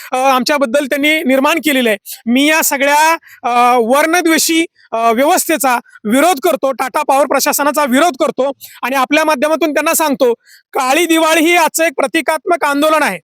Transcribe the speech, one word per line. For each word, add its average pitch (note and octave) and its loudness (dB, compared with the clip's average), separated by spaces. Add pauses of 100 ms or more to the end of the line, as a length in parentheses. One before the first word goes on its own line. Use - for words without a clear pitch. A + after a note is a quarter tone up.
(120)
अ, C4 -2
आमच्याबद्दल C4+ 0
त्यांनी D4+ 0
निर्माण C4+ 0
केलेली B3+ -2
आहे. G#3+ -2 (280)
मी B3+ 2
या D#4 2
सगळ्या, D4 0 (260)
अ, B3 2
वर्णद्वेषी, D#4+ 0 (260)
अ, A#3 0
व्यवस्थेचा C#4 0 (280)
विरोध C4+ 2
करतो, C4+ 0
टाटा C4 -4
पॉवर C#4+ 2
प्रशासनाचा C#4+ -2
विरोध C#4+ 2
करतो B3+ -2 (300)
आणि B3+ -4
आपल्या C#4+ 0
माध्यमातून D#4 0
त्यांना D#4 0
सांगतो, C#4 0 (380)
काळी C#4 0
दिवाळी D#4+ 2
ही E4+ 2
आजचं D#4+ 0
एक E4 -2
प्रतिकात्मक D#4+ -4
आंदोलन D4+ 0
आहे. F#3+ -2